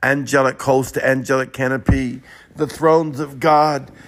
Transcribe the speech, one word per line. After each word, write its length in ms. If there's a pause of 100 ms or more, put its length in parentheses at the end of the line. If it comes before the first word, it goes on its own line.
angelic 600
host, 320
the 120
angelic 460
canopy, 720 (340)
the 100
thrones 540
of 200
God, 520 (160)